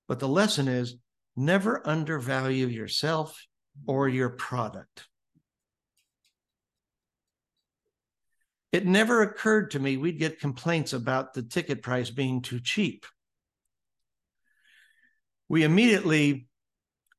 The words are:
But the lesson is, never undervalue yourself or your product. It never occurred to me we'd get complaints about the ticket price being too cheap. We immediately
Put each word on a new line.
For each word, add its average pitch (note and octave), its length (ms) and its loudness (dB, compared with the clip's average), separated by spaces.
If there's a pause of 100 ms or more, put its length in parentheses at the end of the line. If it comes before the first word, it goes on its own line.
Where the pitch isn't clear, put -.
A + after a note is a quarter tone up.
But B2 120 -4
the C#3 80 -2
lesson D3 400 2
is, B2 300 -2 (380)
never F#3+ 480 0
undervalue C3 840 -2
yourself D3+ 760 -4 (440)
or C#3 200 0
your B2+ 220 0
product. A2 800 -8 (3750)
It F3+ 140 2
never A3 380 4
occurred G#3 480 0
to C#3+ 80 -4
me C3+ 180 0
we'd D3+ 220 -2
get D#3 200 -4
complaints D3+ 540 -2
about C3 400 -2
the C3 80 -6
ticket C3 400 -4
price B2 300 -4
being B2+ 320 -4
too B2 160 -8
cheap. - 480 -4 (2500)
We D#3 140 4
immediately D#3 840 4 (720)